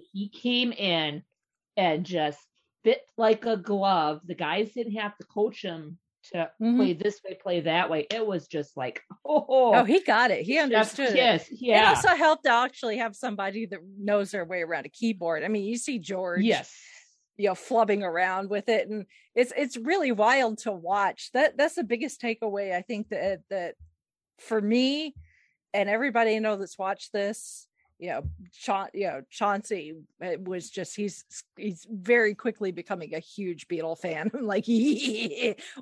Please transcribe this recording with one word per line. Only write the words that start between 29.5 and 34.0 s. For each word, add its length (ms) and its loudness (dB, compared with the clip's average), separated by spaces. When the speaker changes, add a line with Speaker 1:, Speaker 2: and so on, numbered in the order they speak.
Speaker 2:
it 260 -6
was 240 -8
just, 240 -8
he's, 300 -6
he's 340 -8
very 460 2
quickly 340 -4
becoming 420 -8
a 60 -6
huge 480 -10
Beatle 320 -6
fan. 360 -4